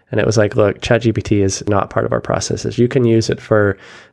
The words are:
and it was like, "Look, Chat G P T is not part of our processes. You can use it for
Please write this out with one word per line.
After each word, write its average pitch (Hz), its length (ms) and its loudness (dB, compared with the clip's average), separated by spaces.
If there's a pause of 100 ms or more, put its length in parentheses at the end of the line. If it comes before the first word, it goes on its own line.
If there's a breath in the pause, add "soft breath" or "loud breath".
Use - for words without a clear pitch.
(100)
and 113 100 -2
it 113 60 0
was 113 100 0
like, 104 200 2
"Look, 104 260 0
Chat 117 180 0
G 113 120 0
P 107 100 -4
T 104 180 0
is 95 260 -2
not 104 220 0
part 110 160 -2
of - 80 -2
our 58 80 0
processes. - 560 -4
You 120 120 2
can 120 180 0
use 113 240 2
it - 100 -4
for 104 380 0 (340 loud breath)